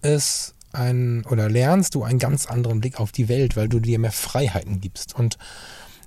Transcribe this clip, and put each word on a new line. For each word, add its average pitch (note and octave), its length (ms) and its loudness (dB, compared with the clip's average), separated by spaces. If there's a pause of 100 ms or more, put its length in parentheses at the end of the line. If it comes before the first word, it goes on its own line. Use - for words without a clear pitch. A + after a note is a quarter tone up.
es - 540 0 (160)
ein, B2 580 0
oder A2 180 2
lernst C3 460 4
du C3 100 -2
einen B2+ 140 2
ganz B2 300 0
anderen A#2 340 0
Blick B2+ 180 -4
auf G#2+ 120 0
die A2+ 180 0
Welt, B2 260 2
weil A2 140 0
du A#2+ 100 2
dir A2+ 200 2
mehr A2+ 120 0
Freiheiten G2+ 720 -2
gibst. - 340 -10
Und A#2 220 0 (680)